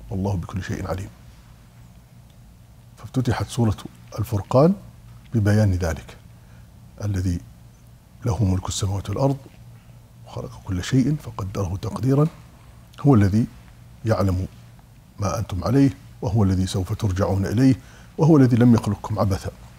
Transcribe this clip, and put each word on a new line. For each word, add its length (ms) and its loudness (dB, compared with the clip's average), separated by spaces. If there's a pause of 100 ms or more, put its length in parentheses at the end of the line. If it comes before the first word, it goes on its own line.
والله 260 -4
بكل 280 -8
شيء 240 -8
عليم". 220 -8 (1900)
فافتتحت 500 -4
سورة 300 0 (420)
الفرقان 540 2 (600)
ببيان 380 4
ذلك: 460 -4 (840)
الذي 360 -2 (840)
له 180 0
ملك 240 0
السماوات 420 -6
والأرض 280 0 (880)
وخلق 380 -14
كل 180 -4
شيء 400 2
فقدره 580 -6
تقديراً، 460 0 (760)
هو 140 6
الذي 300 4 (600)
يعلم 420 0 (720)
ما 200 -2
أنتم 240 -6
عليه، 260 2 (320)
وهو 220 0
الذي 240 2
سوف 260 -4
ترجعون 520 -2
إليه، 300 4 (420)
وهو 200 6
الذي 180 6
لم 180 6
يخلقكم 460 -2
عبثا، 320 -2 (280)